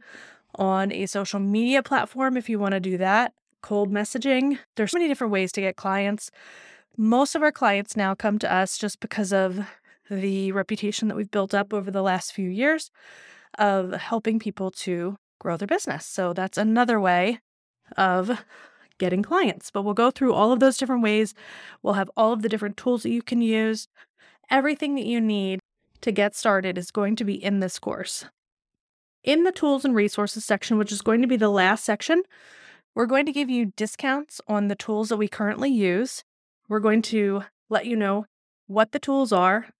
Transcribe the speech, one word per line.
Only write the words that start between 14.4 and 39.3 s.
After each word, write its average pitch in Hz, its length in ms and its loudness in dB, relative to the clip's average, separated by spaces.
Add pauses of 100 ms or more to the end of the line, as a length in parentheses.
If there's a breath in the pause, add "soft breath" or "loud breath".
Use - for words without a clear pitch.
to 180 460 -6 (220)
grow 170 180 -4
their 202 100 -6
business. 254 400 -2
So 180 260 -4
that's 185 240 -6
another 226 440 2
way 185 400 2 (560)
of 190 480 0 (540 loud breath)
getting 185 260 0
clients. 339 480 0
But 202 100 -2
we'll 208 100 0
go 240 200 4
through 254 200 2
all 226 200 4
of 240 80 4
those 269 180 6
different 247 240 0
ways. 214 320 2 (480 loud breath)
We'll 202 120 0
have 196 220 -2
all 226 160 4
of 214 100 -2
the 220 60 0
different 208 280 -4
tools 247 260 0
that 233 80 -4
you 233 120 -2
can 240 200 -2
use, 220 460 0 (640 soft breath)
everything 285 440 2
that 247 100 -4
you 233 160 0
need 196 380 0 (420)
to 226 120 -2
get 202 240 0
started 190 420 0
is 175 140 -10
going 208 240 -2
to 226 80 -2
be 202 180 -4
in 202 160 0
this 185 220 -4
course. - 460 -8 (1000)
In 311 180 4
the 370 80 4
tools 285 340 0
and 254 120 2
resources 208 480 0
section, 214 340 0
which 208 140 -2
is 202 100 -8
going 233 200 2
to 262 40 2
be 247 100 2
the 214 120 4
last 202 360 2
section, 320 380 0 (720 loud breath)
we're 233 120 2
going 269 200 2
to 302 60 -2
give 269 180 -2
you 240 240 0
discounts 269 720 -4
on 208 220 0
the 202 80 -2
tools 214 320 -4
that 220 80 0
we 208 100 0
currently 220 440 -2
use. 208 520 0 (460)
We're 214 100 0
going 220 240 2
to 202 400 0 (260)
let 220 180 0
you 240 100 -2
know 202 300 -2 (420)
what 214 240 2
the 285 80 -2
tools 269 320 0